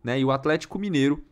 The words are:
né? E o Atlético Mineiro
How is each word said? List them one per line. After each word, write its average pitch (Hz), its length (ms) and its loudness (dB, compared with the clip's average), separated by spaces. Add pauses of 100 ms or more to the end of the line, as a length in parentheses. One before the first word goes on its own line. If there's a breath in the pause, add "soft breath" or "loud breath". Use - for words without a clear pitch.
né? 123 180 -2
E 131 40 2
o 131 60 2
Atlético 151 480 -2
Mineiro 147 540 0